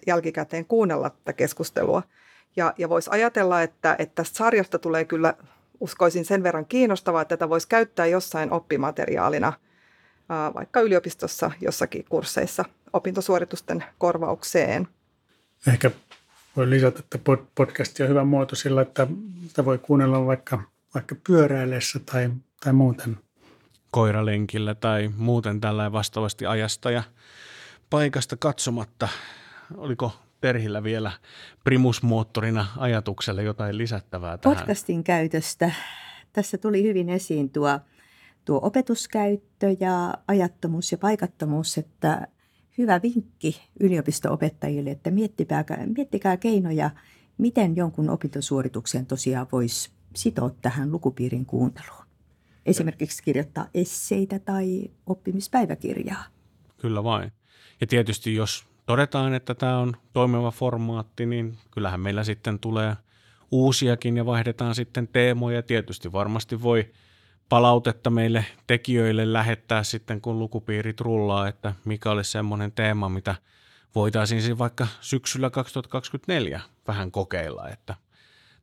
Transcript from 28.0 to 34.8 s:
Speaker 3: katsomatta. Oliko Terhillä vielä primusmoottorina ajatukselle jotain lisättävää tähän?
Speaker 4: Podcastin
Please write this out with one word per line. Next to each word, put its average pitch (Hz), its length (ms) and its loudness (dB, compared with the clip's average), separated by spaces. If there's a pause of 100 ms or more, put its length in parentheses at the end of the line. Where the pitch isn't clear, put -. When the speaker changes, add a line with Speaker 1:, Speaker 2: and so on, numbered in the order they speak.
Speaker 3:
katsomatta. 117 720 -4 (680)
Oliko 127 360 -4 (280)
Terhillä 110 420 -2
vielä 110 300 -2 (520)
primusmoottorina 113 1000 2 (100)
ajatukselle 107 680 -2
jotain 104 360 -4
lisättävää 92 600 -6
tähän? - 180 4
Speaker 4:
Podcastin 175 480 -4